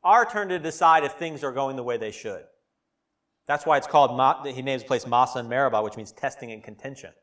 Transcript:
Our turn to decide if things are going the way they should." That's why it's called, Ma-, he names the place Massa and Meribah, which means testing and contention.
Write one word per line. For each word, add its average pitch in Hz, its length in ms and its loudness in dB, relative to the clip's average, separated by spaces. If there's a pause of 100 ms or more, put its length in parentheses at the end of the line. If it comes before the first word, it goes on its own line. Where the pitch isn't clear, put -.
Our 220 220 6
turn 208 240 -4
to 180 100 -4
decide 160 460 4
if 139 80 -4
things 156 320 -8
are 131 80 -4
going 135 240 -4
the 123 60 -8
way 120 160 -4
they 107 120 -6
should." 98 380 -12 (960)
That's 147 220 -2
why 156 100 4
it's 135 100 0
called, 139 300 4
Ma-, 135 280 2
he 131 180 -10
names 131 200 -4
the - 60 -18
place 123 180 -2
Massa 123 340 2
and 117 100 -12
Meribah, 120 320 0
which 104 140 -6
means 107 160 -14
testing 120 400 -10
and 107 100 -16
contention. 107 500 -16 (100)